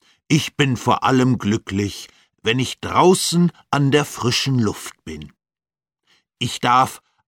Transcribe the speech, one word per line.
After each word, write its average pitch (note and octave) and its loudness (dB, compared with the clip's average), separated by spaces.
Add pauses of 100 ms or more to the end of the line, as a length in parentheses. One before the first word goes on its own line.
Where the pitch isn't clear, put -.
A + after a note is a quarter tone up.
(280)
Ich D#3+ 0
bin C3+ 0
vor - 0
allem B2+ 2
glücklich, G2+ -4 (360)
wenn A#2 0
ich - -6
draußen E3+ 2 (220)
an C#3 2
der D3 2
frischen B2 -2
Luft - -4
bin. D2+ -14 (1080)
Ich - -6
darf B2 2 (260)